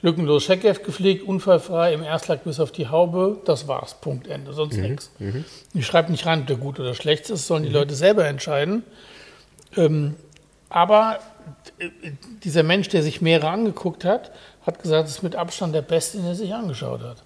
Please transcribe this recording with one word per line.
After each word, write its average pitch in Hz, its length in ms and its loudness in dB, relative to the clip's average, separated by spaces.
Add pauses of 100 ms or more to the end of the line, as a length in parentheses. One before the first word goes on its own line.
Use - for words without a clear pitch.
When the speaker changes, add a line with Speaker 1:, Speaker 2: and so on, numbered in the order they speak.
Speaker 1:
lückenlos 156 420 2
Scheckheft 190 400 2
gepflegt, 190 420 0
unfallfrei, 175 680 2
im 151 80 -6
Erstlack 156 420 -4
bis 151 160 -6
auf 147 100 0
die 135 180 -6
Haube, 180 580 2
das 147 220 0
war's, - 260 -6
Punkt, 135 340 -8
Ende, 139 240 -12
sonst 147 240 -4
Speaker 2:
Mhm, 95 60 0
Speaker 1:
nix. 123 360 -6
Speaker 2:
mhm. 107 280 -6 (260)
Speaker 1:
Ich 139 140 -2
schreibe 170 260 2
nicht 160 140 -2
rein, 160 140 2
ob 131 60 -6
der 139 100 -2
gut 135 220 -8
oder 127 160 -6
schlecht 151 360 -2
ist, 180 160 -6
sollen 160 160 0
die 147 80 -4
Speaker 2:
Mhm. 147 40 -4
Speaker 1:
Leute 143 200 0
selber 180 320 4
entscheiden. 151 580 -2 (960)
Ähm, 151 360 2 (540)
aber, 208 520 4 (580)
äh, 175 100 -8 (540)
dieser 160 220 4
Mensch, 185 240 2
der 170 140 2
sich 151 200 -2
mehrere 160 260 4
angeguckt 190 560 -2
hat, 202 260 0 (360)
hat - 160 -4
gesagt, 156 260 2
es 143 80 -10
ist - 60 -10
mit 170 140 -4
Abstand 170 380 -4
der 156 80 0
Beste, 165 360 -2
den 180 80 -4
er 175 80 -2
sich 190 180 -6
angeschaut 131 500 -6
hat. 120 240 -14